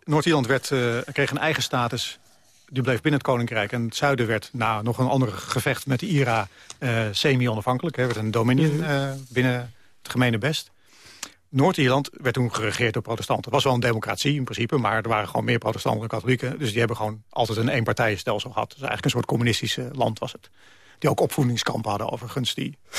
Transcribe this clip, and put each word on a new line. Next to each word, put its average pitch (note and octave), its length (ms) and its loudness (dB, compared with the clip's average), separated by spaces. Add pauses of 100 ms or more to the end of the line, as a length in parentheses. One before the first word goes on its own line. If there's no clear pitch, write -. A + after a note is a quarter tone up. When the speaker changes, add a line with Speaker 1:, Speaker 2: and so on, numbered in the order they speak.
Speaker 1:
Noord-Ierland D3+ 440 4
werd, C3 240 2
eh, A#2+ 260 2 (160)
kreeg C#3 180 0
een C#3 60 -2
eigen D#3 260 0
status. - 560 -2 (500)
Die B2+ 140 -2
bleef A#2+ 180 2
binnen D3 180 2
het - 100 -4
koninkrijk. A#2 420 0
En A#2+ 140 -2
het A2 100 -6
zuiden C3+ 320 2
werd A2 260 -2
na A2 280 0
nog A#2 160 0
een B2+ 100 2
ander C3 240 2
gevecht - 540 -2
met C3 140 0
de F3 80 -4
ira, B2 400 2 (300)
eh, A#2 340 -2
semi-onafhankelijk. B2 840 0
Hè, B2+ 100 0
werd A#2+ 120 -2
een A2 140 -2
dominion, B2+ 440 4
Speaker 2:
Mhm. D#3 80 0
Speaker 1:
eh, C#3 280 0 (180)
binnen B2 440 0 (280)
het - 100 -12
gemene A#2+ 260 2
best. C#3+ 340 -2 (800)
Noord-Ierland C#3 640 4
werd - 220 -2
toen B2 200 0
geregeerd A2+ 380 0
door A#2 80 -2
protestanten. A2+ 440 -4
Het A#2 80 -12
was C3+ 100 4
wel C3+ 100 4
een A#2+ 60 2
democratie A#2 560 0
in C3+ 80 -2
principe, A#2+ 340 -2
maar A2 260 0
er A2+ 60 -4
waren G#2+ 200 0
gewoon - 160 -2
meer A#2 120 2
protestanten A2 420 -2
dan A2 100 -6
katholieken. A#2+ 500 -2
Dus C#3 100 -2
die G#2 100 -4
hebben A#2 180 2
gewoon A2 320 -4
altijd A2+ 280 0
een A#2 120 2
eenpartijenstelsel A2 840 0
gehad. A2 180 -2
Dus - 80 -20
eigenlijk A2+ 280 -4
een - 60 2
soort A#2+ 140 0
communistisch, A#2 520 0
eh, B2+ 140 -4
land A#2 280 -2
was B2 120 -8
het. - 180 -20 (500)
Die D#3 100 2
ook C#3+ 100 2
opvoedingskampen A#2+ 680 0
hadden G#2 220 -2
overigens... B2 420 -4
die C3 240 -8 (220)